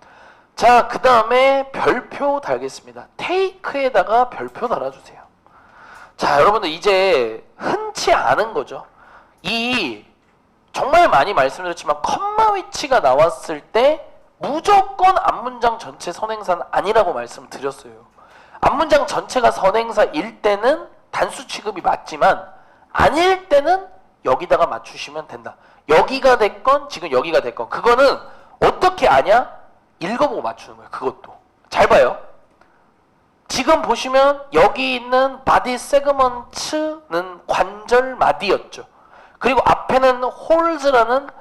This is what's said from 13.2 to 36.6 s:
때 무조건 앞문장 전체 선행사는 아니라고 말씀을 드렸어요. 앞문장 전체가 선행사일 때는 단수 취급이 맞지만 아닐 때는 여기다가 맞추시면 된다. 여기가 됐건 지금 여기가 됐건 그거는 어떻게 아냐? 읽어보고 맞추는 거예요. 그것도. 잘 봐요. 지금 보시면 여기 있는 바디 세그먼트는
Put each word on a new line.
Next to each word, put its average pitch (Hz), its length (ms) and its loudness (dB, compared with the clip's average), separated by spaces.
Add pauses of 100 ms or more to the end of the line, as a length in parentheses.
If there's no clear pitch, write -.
때 277 460 0 (320)
무조건 370 800 2
앞문장 240 600 -2
전체 - 340 -12
선행사는 208 580 -6
아니라고 190 420 0
말씀을 120 360 -10
드렸어요. 131 440 -10 (680)
앞문장 285 460 2
전체가 226 440 0
선행사일 208 920 0
때는 226 460 0 (220)
단수 214 360 -6
취급이 196 340 -10
맞지만 165 720 -2 (420)
아닐 349 560 0
때는 320 380 2 (380)
여기다가 165 420 0
맞추시면 143 640 -12
된다. 117 280 -18 (320)
여기가 240 500 4
됐건 269 500 0
지금 165 220 -12
여기가 143 300 0
됐건 120 280 -8
그거는 247 500 2 (420)
어떻게 - 480 2
아냐? 170 420 4 (500)
읽어보고 226 420 -4
맞추는 113 340 -12
거예요. 113 140 -20
그것도. - 460 -8 (340)
잘 202 180 2
봐요. 208 300 4 (1300)
지금 302 340 0
보시면 269 640 0 (100)
여기 262 420 2
있는 254 480 -2
바디 240 340 0
세그먼트는 277 1700 -4